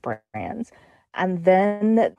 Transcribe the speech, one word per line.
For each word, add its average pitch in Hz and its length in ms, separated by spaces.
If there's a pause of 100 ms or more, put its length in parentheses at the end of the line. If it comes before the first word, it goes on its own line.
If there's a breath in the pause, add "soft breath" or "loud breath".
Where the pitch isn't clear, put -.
brands. 110 680 (440 soft breath)
And 180 300
then 208 760